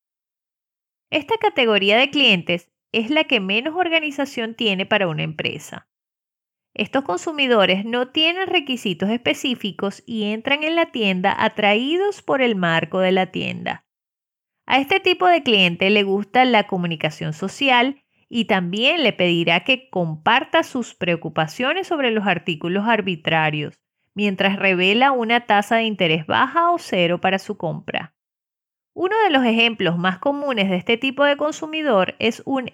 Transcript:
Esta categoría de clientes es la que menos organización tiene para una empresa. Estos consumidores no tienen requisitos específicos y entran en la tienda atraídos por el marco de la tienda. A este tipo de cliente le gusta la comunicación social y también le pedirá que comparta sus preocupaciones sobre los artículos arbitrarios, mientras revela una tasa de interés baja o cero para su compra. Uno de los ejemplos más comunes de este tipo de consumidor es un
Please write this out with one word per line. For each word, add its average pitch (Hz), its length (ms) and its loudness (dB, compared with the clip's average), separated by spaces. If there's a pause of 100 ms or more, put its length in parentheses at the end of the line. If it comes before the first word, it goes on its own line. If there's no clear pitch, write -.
(1120)
Esta 311 260 -2
categoría 214 580 2
de 269 140 4
clientes 196 600 0 (200)
es 226 200 -2
la 311 140 2
que 262 140 0
menos 226 360 -4
organización 294 800 -4
tiene 196 320 -2
para 208 200 2
una 156 140 -4
empresa. - 680 -8 (880)
Estos 277 280 -2
consumidores 240 800 0
no 247 240 -4
tienen 339 360 0
requisitos 254 640 -2
específicos 233 960 -4
y 220 260 -6
entran 277 320 -2
en 320 120 -2
la 330 160 0
tienda 196 440 0
atraídos 247 840 0
por 277 220 0
el 233 120 2
marco 170 440 0
de 185 120 2
la 185 200 2
tienda. - 560 -8 (800)
A 254 100 2
este 277 220 0
tipo 359 280 0
de 339 140 4
cliente 190 480 2
le 208 140 4
gusta 202 420 2
la 214 220 2
comunicación 165 680 -4
social 254 680 0 (260)
y 233 160 -2
también 214 560 0
le 220 100 2
pedirá 170 520 2
que 254 260 -2
comparta 202 720 0
sus 262 320 -8
preocupaciones 180 920 -2
sobre 277 240 0
los 214 160 0
artículos 175 600 -2
arbitrarios, 160 920 -2 (320)
mientras 196 440 0
revela 196 540 4
una 233 360 0
tasa 208 300 2
de 226 80 0
interés 170 420 0
baja 320 420 2
o 349 80 2
cero 175 420 0
para 185 200 0
su - 180 -10
compra. - 560 -6 (800)
Uno 381 300 -2
de 370 80 2
los 269 120 2
ejemplos 220 540 0
más 185 220 -2
comunes 277 500 -2
de 185 60 0
este 226 220 0
tipo 262 260 -2
de 285 140 2
consumidor 302 800 -2
es 233 260 -2
un 262 280 -4